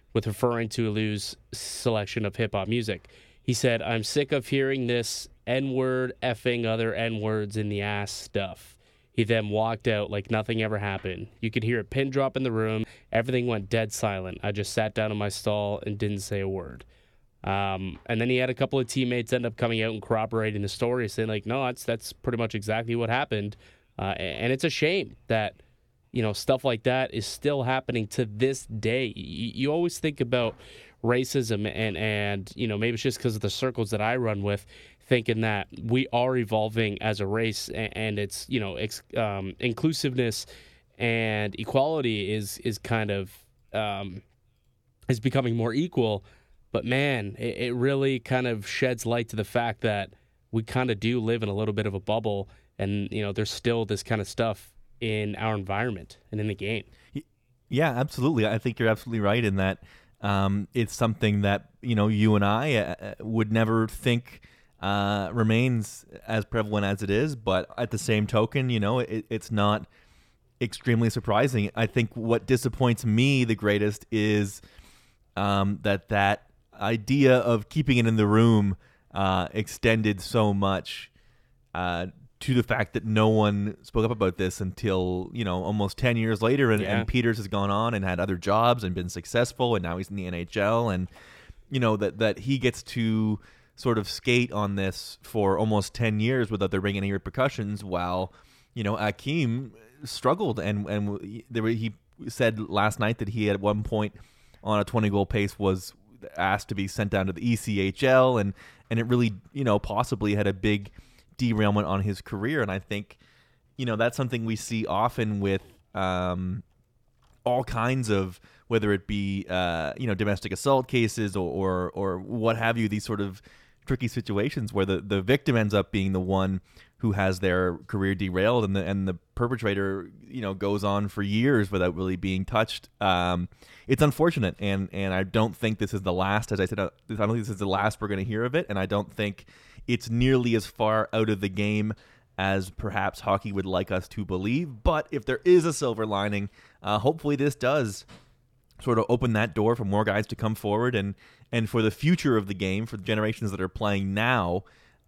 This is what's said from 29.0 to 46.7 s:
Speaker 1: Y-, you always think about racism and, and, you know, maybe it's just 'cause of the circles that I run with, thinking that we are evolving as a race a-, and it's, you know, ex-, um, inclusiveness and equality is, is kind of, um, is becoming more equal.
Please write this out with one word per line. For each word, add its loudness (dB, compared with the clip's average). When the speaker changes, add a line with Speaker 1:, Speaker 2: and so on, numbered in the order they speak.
Speaker 1:
Y-, -8
you 0
always -2
think -2
about 2
racism 2
and, -2
and, -2
you -2
know, -2
maybe 0
it's -6
just -2
'cause -2
of -6
the -2
circles -2
that -2
I 0
run -2
with, -2
thinking 2
that 0
we 2
are 2
evolving 0
as 0
a -2
race -2
a-, -6
and -2
it's, -8
you -2
know, -6
ex-, -8
um, -2
inclusiveness 0
and -2
equality 0
is, -4
is -4
kind -2
of, -6
um, -6
is 2
becoming 2
more 0
equal. 0